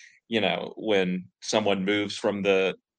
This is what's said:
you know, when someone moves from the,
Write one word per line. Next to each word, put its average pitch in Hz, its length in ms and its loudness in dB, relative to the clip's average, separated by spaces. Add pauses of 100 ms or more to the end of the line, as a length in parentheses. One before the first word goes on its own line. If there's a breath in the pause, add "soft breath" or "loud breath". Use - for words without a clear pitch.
(280 loud breath)
you 117 120 0
know, 87 360 -2
when 92 480 0 (160)
someone 101 440 0
moves 104 320 -2
from 101 260 -2
the, 95 320 2 (240)